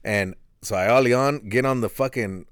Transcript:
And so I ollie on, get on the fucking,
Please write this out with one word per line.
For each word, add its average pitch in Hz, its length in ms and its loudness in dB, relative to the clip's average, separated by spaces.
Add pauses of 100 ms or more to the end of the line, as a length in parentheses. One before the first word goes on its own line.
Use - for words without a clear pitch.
And 101 320 -2 (260)
so - 140 -6
I 92 120 2
ollie 123 260 4
on, 131 360 0
get 123 160 2
on 131 160 0
the 110 80 -2
fucking, 107 640 -6